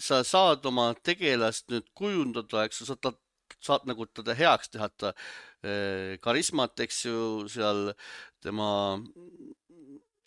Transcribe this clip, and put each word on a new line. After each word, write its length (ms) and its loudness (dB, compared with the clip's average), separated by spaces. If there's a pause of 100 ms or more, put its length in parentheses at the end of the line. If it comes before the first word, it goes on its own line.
sa 240 4
saad 400 4
oma 240 2 (160)
tegelast 640 0
nüüd 240 -4
kujundada, 720 -2
eks 160 -8
ju, 80 -12
saad 160 -6
ta 80 0 (500)
saad 220 2
nagu 200 -4
teda 300 -4
heaks 340 6
teha, 200 -4
et 80 -20
ta, 160 -2 (460)
eh, 600 -4
karismat, 600 0
eks 260 -4
ju, 120 -2 (300)
seal 440 0 (500)
tema 280 -2 (1600)